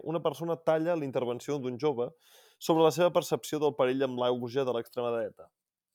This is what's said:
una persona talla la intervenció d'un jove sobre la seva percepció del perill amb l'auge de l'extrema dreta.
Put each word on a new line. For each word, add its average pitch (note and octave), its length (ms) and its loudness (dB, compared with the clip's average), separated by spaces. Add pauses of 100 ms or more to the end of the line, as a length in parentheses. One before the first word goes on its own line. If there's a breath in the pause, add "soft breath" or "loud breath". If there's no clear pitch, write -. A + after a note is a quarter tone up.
una C3 180 -4
persona E3 380 -4
talla D#3+ 400 0
la C#3+ 80 -4
intervenció B2 560 -4
d'un B2 180 -6
jove B2 300 0 (480 soft breath)
sobre E3 260 4
la D#3 80 8
seva E3+ 220 4
percepció D#3 480 -2
del D3 160 4
perill C3+ 260 2
amb B2+ 160 -2
l'auge B2 460 0
de A#2+ 80 0
l'extrema A#2 400 -4
dreta. A2+ 340 -6 (460)